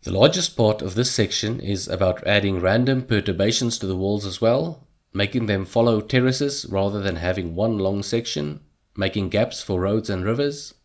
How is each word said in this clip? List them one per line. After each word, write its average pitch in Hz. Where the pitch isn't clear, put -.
The 92
largest 160
part 107
of 92
this 120
section 107
is 95
about 90
adding 101
random 123
perturbations 107
to 98
the 95
walls 101
as 95
well, 143
making 101
them 98
follow 113
terraces 131
rather 98
than 95
having 87
one 107
long 98
section, 73
making 98
gaps 104
for 92
roads 104
and 92
rivers 139